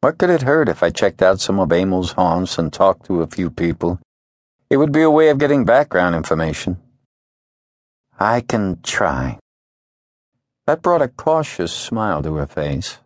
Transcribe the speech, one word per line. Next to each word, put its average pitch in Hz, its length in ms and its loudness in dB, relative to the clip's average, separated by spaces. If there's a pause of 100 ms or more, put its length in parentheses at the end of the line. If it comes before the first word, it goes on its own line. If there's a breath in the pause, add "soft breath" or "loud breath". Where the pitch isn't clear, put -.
What 151 160 0
could 180 120 0
it 160 140 2
hurt 143 260 2
if 80 120 -2
I 85 100 2
checked - 300 0
out 95 200 4
some 98 180 -2
of 85 140 2
Emil's 92 400 0
haunts 90 440 0
and 78 140 -2
talked - 360 0
to 90 140 0
a 80 60 -2
few 90 220 -4
people? 85 500 -4 (720)
It 139 80 2
would 147 160 2
be 156 80 2
a 160 160 4
way 160 120 6
of 143 100 2
getting 143 260 2
background 90 500 2
information. 80 640 -4 (1400)
"I 110 220 2
can 101 440 -2
try." 65 540 -2 (1300)
That 160 160 0
brought 175 200 2
a 131 80 -2
cautious 151 640 -2
smile 104 500 -4
to 78 120 -4
her 73 120 -4
face 73 580 -6